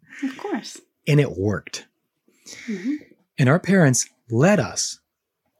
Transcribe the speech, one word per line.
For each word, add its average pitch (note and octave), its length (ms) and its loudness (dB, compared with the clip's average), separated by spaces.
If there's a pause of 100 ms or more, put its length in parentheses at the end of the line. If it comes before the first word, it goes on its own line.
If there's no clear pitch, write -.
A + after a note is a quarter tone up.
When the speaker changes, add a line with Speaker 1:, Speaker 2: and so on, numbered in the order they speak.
(220)
Speaker 1:
Of C4+ 160 -8
course. - 420 -8 (260)
Speaker 2:
And D3 140 4
it G2+ 180 -2
worked. F#2+ 480 -4 (840)
Speaker 1:
Mm-hmm. G#3 240 -6 (460)
Speaker 2:
And B2+ 100 4
our D#3+ 120 4
parents E3 460 2 (240)
let E3+ 300 4
us - 400 -6 (600)